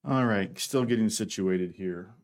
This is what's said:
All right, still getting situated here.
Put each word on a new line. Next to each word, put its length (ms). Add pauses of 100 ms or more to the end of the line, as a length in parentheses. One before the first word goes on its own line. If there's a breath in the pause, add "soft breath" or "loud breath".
All 220
right, 320
still 260
getting 240
situated 680
here. 340 (140)